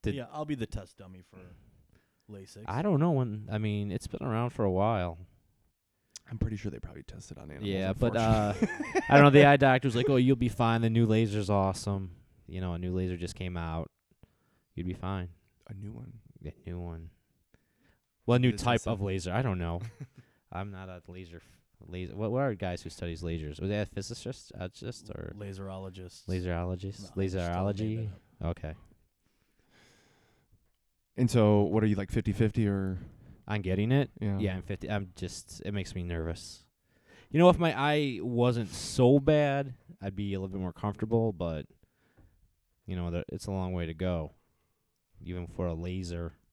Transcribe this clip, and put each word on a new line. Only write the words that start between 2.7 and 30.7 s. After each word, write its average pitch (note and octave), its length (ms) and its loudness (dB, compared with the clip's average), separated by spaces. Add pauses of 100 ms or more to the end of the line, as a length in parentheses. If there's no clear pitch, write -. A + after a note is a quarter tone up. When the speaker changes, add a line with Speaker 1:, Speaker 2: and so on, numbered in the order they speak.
Speaker 1:
don't F3+ 200 2
know E3+ 100 4
when. A2+ 400 -2
I G#2+ 80 -2
mean, G#2 320 -2
it's - 160 -6
been - 160 -8
around A#2+ 280 -2
for A#2 140 -2
a G2 60 4
while. F#2 480 0 (1120)
Speaker 3:
I'm A2+ 80 -10
pretty A2 180 -2
sure G2 140 -6
they B1 80 -12
probably - 240 -14
tested - 340 -18
on D2+ 140 -16
animals, G2 180 -8
Speaker 1:
Yeah, F#2+ 240 0
but, A2 240 0
uh, A2 380 4
Speaker 3:
unfortunately. - 500 -2
<laughs> - 60 -8
Speaker 1:
I D3 60 6
don't C#3+ 80 12
know. C#3+ 60 10
The C#3+ 160 10
eye C#3+ 120 8
doctor C3 300 4
was A#2 80 0
like, C3+ 120 2
"Oh, C3+ 80 4
you'll B2+ 200 6
be A#2+ 120 2
fine. A#2 320 2
The A#2 80 4
new A2+ 180 6
laser's G#2+ 440 2
awesome. F#2+ 600 0 (340)
You F2+ 160 -8
know, F2+ 120 -2
a E2+ 40 -6
new F2+ 160 -4
laser F2+ 240 0
just F2 160 -6
came F2+ 240 -6
out. E2 320 -4 (840)
You'd F2 120 -6
be F2+ 80 -4
fine." F#2 340 -6 (380)
Speaker 3:
A G#2+ 80 -14
new G2+ 180 -12
one. A#2 280 -16 (220)
Speaker 1:
A D2 100 -10 (140)
new F2 120 -10
one. E2 320 -10 (1160)
Well, A#2+ 100 4
a - 20 6
new B2 140 4
Speaker 3:
This G#2 100 -6
Speaker 1:
type A#2+ 180 2
Speaker 3:
is - 60 -8
a - 40 -2
Speaker 1:
of G#2 120 -2
laser. F#2 300 -2
I A#2 100 0
don't G2 160 -2
know. F2 220 -2 (360)
Speaker 3:
<laughs> - 360 -20
Speaker 1:
I'm G2 180 -10
not F#2+ 180 -14
a F2+ 200 -16
laser F2 300 -16
f-, - 200 -20 (300)
laser. F2 260 -8
What, G#2 160 -4
what B2+ 120 0
are B2+ 120 0
guys F2+ 280 -4
who D#2+ 80 -12
studies E2+ 320 -8
lasers? D#2+ 380 -6
Was F#2+ 100 -2
that G#2+ 180 -2
a - 20 -16
physicist, - 680 -10
uh, F#2 120 -8
just - 420 -14
or - 260 -10
Speaker 2:
Laserologist. F#2+ 920 -12
Speaker 1:
laserologist? F2+ 180 -2
Speaker 2:
No, F2 240 0
I F#2 60 -2
just G2 320 -10
totally F#2+ 180 -2
made F2+ 60 -2
Speaker 1:
Laserology? G2 760 -2 (300)
Speaker 2:
that - 80 -4
up. E2 120 -2
Speaker 1:
Okay. D#2 160 -8 (2500)